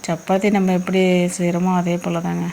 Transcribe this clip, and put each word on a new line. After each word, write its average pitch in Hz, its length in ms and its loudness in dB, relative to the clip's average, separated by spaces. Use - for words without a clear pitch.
சப்பாத்தி 190 440 0
நம்ம 190 220 2
எப்படி 185 260 0
செய்கிறோமோ 180 480 0
அதே 175 220 0
போல 175 240 -4
தாங்க. 175 320 -4